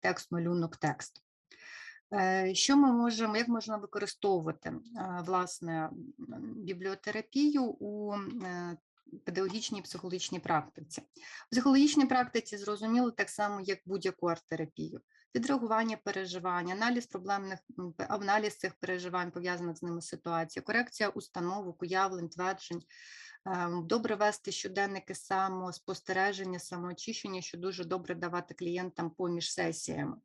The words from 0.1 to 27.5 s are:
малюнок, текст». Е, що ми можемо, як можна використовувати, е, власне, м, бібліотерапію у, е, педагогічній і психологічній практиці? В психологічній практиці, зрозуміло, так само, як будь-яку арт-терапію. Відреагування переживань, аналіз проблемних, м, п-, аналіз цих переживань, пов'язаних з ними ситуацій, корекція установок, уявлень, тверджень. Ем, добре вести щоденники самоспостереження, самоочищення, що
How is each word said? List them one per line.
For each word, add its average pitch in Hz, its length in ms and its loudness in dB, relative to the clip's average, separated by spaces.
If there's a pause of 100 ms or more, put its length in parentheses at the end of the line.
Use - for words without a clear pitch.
малюнок, 170 440 0
текст». - 460 -4 (920)
Е, 190 400 4
що 277 220 6
ми 277 160 10
можемо, 226 440 4
як 233 120 2
можна 220 280 0
використовувати, 196 920 0
е, 185 580 -6
власне, 180 460 0
м, 160 200 -2 (640)
бібліотерапію 214 1080 0
у, 208 500 -2
е, 185 600 -4 (480)
педагогічній 190 540 -2
і 190 40 -8
психологічній 180 580 -6
практиці? - 600 -2 (440)
В - 40 -10
психологічній 269 560 8
практиці, 247 500 2
зрозуміло, 220 540 2
так - 200 -2
само, 208 300 0
як 190 260 -2
будь-яку 180 400 0
арт-терапію. 160 760 -2 (340)
Відреагування 226 720 2
переживань, 180 680 -2
аналіз 240 360 0
проблемних, 190 520 -2 (200)
м, 180 140 -4
п-, - 180 -4
аналіз 208 460 2
цих - 180 -4
переживань, 180 560 -2
пов'язаних 175 460 -4
з - 60 -10
ними 170 180 -4
ситуацій, 165 600 -4
корекція 220 480 0
установок, 185 720 -4
уявлень, 185 460 0
тверджень. 175 540 -4 (640)
Ем, 175 420 -2
добре 220 280 2
вести 208 380 2
щоденники 196 600 -2
самоспостереження, 190 1400 -2
самоочищення, 180 840 -6
що 175 180 -10